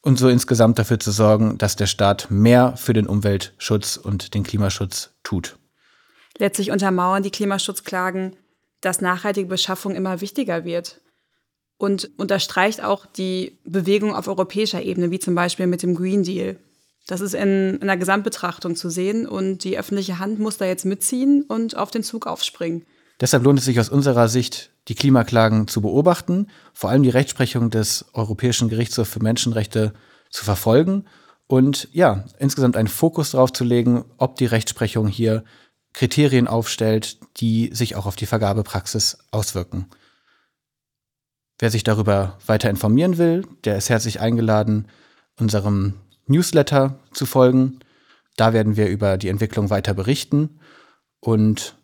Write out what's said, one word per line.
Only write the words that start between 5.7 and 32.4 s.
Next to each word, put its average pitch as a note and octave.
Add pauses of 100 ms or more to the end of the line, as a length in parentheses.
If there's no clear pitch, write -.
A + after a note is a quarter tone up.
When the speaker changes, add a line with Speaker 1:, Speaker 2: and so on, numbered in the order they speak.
Speaker 2:
Letztlich G#3
untermauern F#3+
die G3
Klimaschutzklagen, F#3+ (460)
dass F#3
nachhaltige F#3
Beschaffung F#3+
immer F#3
wichtiger G3
wird E3+ (760)
und G3+
unterstreicht G3
auch G3+
die F#3
Bewegung G3
auf F3
europäischer F#3+
Ebene, F3
wie F3+
zum F3+
Beispiel F3
mit F3+
dem F3
Green F#3+
Deal. F#3+ (500)
Das F#3
ist G3
in, G3
in G3
der F#3+
Gesamtbetrachtung F#3
zu E3+
sehen G3
und F#3+
die F#3
öffentliche G3
Hand G#3
muss G#3+
da G3
jetzt F#3
mitziehen C4
und A3+
auf -
den A3+
Zug -
aufspringen. - (340)
Speaker 1:
Deshalb B2+
lohnt C#3
es B2
sich B2
aus A2
unserer C3
Sicht, B2 (160)
die G#2+
Klimaklagen A2+
zu -
beobachten, E3+ (260)
vor -
allem C3+
die B2+
Rechtsprechung A#2+
des A2
Europäischen A2+
Gerichtshofs A2+
für A2
Menschenrechte A2 (360)
zu -
verfolgen D#3 (420)
und C3+
ja, A#2 (140)
insgesamt C3+